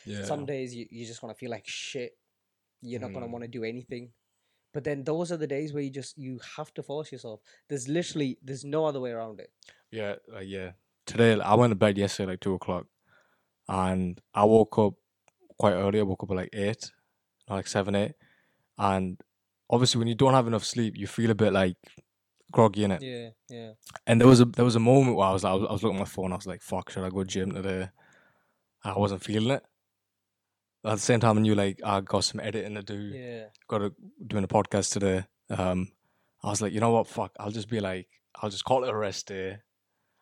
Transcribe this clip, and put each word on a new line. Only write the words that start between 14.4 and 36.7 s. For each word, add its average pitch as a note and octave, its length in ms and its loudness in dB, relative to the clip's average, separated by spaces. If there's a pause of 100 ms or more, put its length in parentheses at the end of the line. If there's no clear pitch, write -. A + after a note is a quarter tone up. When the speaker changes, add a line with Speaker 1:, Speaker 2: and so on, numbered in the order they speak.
Speaker 1:
woke A2 340 6
up G#2 180 2 (640)
quite G#2 160 4
early. G2+ 260 2
I G#2+ 40 2
woke F#2+ 200 -4
up F#2+ 80 -8
at, G2 40 -2
like, F#2 180 -4
eight, G#2 380 -4 (560)
like, F#2+ 200 -6
seven, G2+ 280 -2
eight. G#2 180 0 (640)
And F#2+ 420 0 (500)
obviously, A#2+ 300 2
when A2+ 80 0
you A#2 80 -2
don't C3 180 6
have C3 140 6
enough A2+ 180 0
sleep, A2+ 320 -2
you G2+ 100 -8
feel A2+ 240 0
a A2 40 2
bit, G2+ 180 2
like, F#2+ 240 2 (720)
groggy, G#2 300 4
innit? G2 200 0
Speaker 2:
Yeah, A#2+ 300 -12 (180)
yeah. A#2 240 -16 (320)
Speaker 1:
And A#2 160 6
there B2 60 12
was B2+ 140 12
a, B2 40 10
there A#2+ 200 2
was A#2+ 100 2
a A#2 60 4
moment B2 360 6
where F#2+ 100 4
I F#2+ 40 2
was, F#2+ 120 0
like, G2 80 2
I F#2 40 2
was, G2+ 140 0
I - 20 -4
was G#2 120 -4
looking G2 140 0
at G2 40 -2
my G2+ 40 -4
phone. F#2+ 280 -6
I - 20 -6
was F#2 100 -10
like, F2+ 160 -12
"Fuck, - 300 -8
should F#2+ 120 -6
I F#2 60 -4
go F#2+ 140 -4
gym F#2+ 300 -4
today?" F#2+ 360 -6 (920)
I G2 160 -4
wasn't G2 240 0
feeling A2 280 0
it. C#3 120 -2 (1200)
At G#2+ 100 -2
the - 40 -2
same A#2+ 200 2
time, A2 180 6
I G#2+ 40 4
knew, G#2+ 140 4
like, G2 280 -2
I G2+ 180 0
got F#2+ 220 0
some - 160 -4
editing G#2 360 -6
to G2+ 80 -10
do. G2+ 160 -10
Speaker 2:
Yeah. A2+ 460 -12 (220)
Speaker 1:
Gotta, G#2 260 -2 (320)
doing G#2+ 200 -4
a - 20 -4
podcast G2+ 460 2
today. F#2+ 320 0 (240)
Um, F#2 420 -2 (520)
I G#2+ 60 -4
was G#2 120 -2
like, G2+ 120 -2